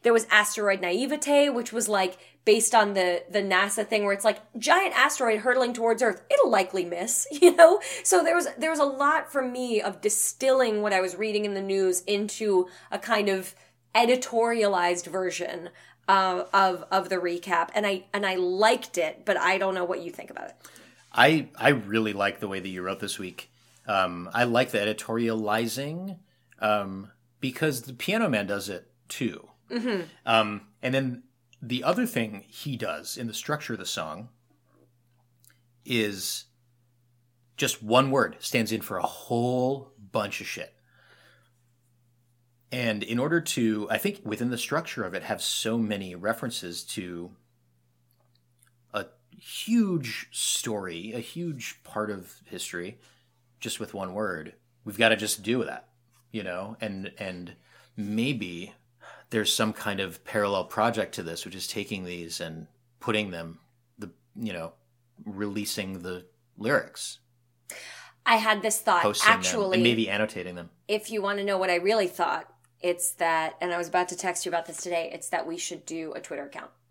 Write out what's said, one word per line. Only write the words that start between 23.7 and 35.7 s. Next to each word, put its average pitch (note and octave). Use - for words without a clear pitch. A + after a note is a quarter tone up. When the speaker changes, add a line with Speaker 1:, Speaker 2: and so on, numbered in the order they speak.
Speaker 2:
Um, F2+
I B2
like B2
the A2+
editorializing. A2+
Um, G2+
because C3
the C3
Piano G#3
Man G#2
does G2
it F#2
too. -
Speaker 1:
Mm-hmm. A#3
Speaker 2:
Um, G#2+
and B2+
then C3
the B2
other C3+
thing G#2+
he C3+
does D#2+
in A#2+
the A2
structure D3
of G2+
the F#2
song E2+